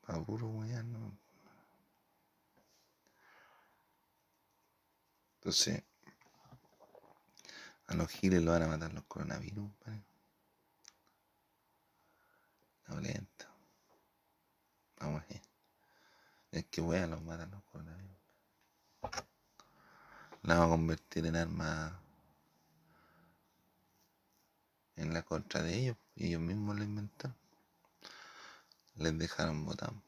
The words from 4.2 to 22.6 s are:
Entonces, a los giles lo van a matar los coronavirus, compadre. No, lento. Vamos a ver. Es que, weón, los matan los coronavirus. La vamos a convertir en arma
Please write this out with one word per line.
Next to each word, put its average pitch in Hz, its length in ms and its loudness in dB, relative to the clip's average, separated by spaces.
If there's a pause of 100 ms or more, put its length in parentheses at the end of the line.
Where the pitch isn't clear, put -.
Entonces, - 420 2 (2000)
a 82 80 0
los 82 160 4
giles 92 320 6
lo 82 80 6
van 85 100 8
a 80 60 4
matar 80 260 -2
los - 120 -10
coronavirus, - 500 -6
compadre. 104 480 -10 (2750)
No, 73 120 -6
lento. - 460 -6 (1500)
Vamos 73 240 -2
a - 20 -16
ver. - 160 -14 (1080)
Es 92 140 -4
que, - 160 -4
weón, 85 280 2
los 80 140 -6
matan 82 260 -8
los 101 140 -14
coronavirus. 90 540 -16 (2250)
La 85 160 8
vamos 85 80 10
a - 20 8
convertir 82 560 2
en 82 100 2
arma 82 640 0 (3000)